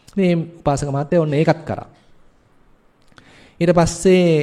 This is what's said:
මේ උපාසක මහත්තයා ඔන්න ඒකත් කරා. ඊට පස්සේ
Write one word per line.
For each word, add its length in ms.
මේ 240
උපාසක 340
මහත්තයා 340
ඔන්න 120
ඒකත් 280
කරා. 260
ඊට 120
පස්සේ 540